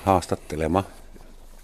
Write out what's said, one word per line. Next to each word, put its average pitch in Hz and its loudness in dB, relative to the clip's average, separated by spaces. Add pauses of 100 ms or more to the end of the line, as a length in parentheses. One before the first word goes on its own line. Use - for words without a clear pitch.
haastattelema, 87 0 (800)